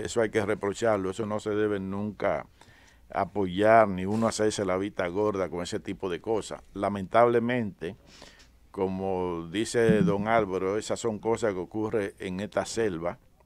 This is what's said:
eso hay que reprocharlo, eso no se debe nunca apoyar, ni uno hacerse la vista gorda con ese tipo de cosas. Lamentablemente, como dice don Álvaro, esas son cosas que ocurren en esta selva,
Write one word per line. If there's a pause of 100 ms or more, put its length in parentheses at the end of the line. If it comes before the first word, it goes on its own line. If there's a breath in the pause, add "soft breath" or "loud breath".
eso
hay
que
reprocharlo,
eso
no
se
debe
nunca (640 soft breath)
apoyar,
ni
uno
hacerse
la
vista
gorda
con
ese
tipo
de
cosas. (120)
Lamentablemente, (760 loud breath)
como
dice
don
Álvaro,
esas
son
cosas
que
ocurren
en
esta
selva, (280)